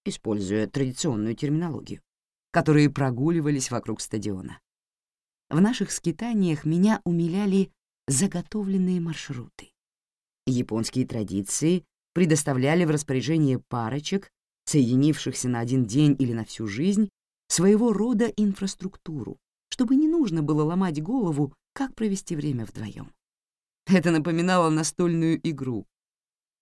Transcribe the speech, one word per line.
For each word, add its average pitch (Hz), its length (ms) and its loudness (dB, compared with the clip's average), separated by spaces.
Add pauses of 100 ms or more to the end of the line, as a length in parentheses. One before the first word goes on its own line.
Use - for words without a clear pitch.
используя 104 600 -2
традиционную 123 680 -2
терминологию, 151 680 -4 (500)
которые 147 400 6
прогуливались 143 800 0
вокруг 113 300 -6
стадиона. 101 600 -8 (880)
В 151 100 2
наших 208 300 2
скитаниях 185 760 -2
меня 180 400 2
умиляли 185 680 0 (340)
заготовленные 185 920 -2
маршруты. 143 720 -10 (720)
Японские 123 600 -2
традиции — 110 800 -2 (340)
предоставляли 151 680 2
в 156 60 2
распоряжение 143 720 0
парочек, 135 720 -6 (320)
соединившихся 135 840 2
на 120 120 -2
один 123 240 0
день 139 340 4
или 120 140 0
на 113 120 -6
всю - 220 -8
жизнь, 190 440 0 (360)
своего 208 460 4
рода 220 320 0 (120)
инфраструктуру, 190 1000 -6 (300)
чтобы 262 260 0
не 311 140 4
нужно 226 340 0
было 151 220 2
ломать 170 360 0
голову, 160 540 -2 (200)
как 269 200 -6
провести 196 400 -4
время 143 300 -4
вдвоём. 107 480 -12 (720)
Это 180 240 4
напоминало 170 580 2
настольную 160 720 0 (100)
игру. 131 380 -6 (760)